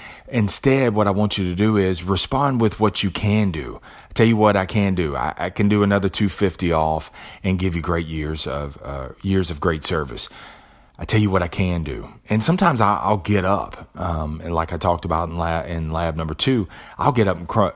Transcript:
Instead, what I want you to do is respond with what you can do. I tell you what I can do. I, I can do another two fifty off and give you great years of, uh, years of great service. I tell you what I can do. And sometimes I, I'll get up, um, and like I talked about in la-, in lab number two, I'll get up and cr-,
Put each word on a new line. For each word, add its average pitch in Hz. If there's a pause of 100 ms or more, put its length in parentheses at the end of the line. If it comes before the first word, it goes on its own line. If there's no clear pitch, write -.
(280)
Instead, 127
what 104
I 101
want 101
you 98
to 90
do 107
is 92
respond 127
with 110
what 107
you 101
can 104
do. 71 (280)
I -
tell 113
you 113
what 107
I 95
can 98
do. 78
I, 67
I 90
can 104
do 104
another 98
two 101
fifty 92
off 78 (340)
and 92
give 92
you 85
great 85
years 78
of, 71
uh, 67 (140)
years 95
of 76
great 80
service. 71 (680)
I 87
tell 110
you 104
what 95
I 87
can 87
do. 67 (220)
And 110
sometimes 165
I, 104
I'll 98
get 95
up, -
um, 80
and 85
like 82
I 85
talked 87
about 82
in 82
la-, 82
in 80
lab 80
number 78
two, 113 (280)
I'll -
get 113
up 90
and 85
cr-, 104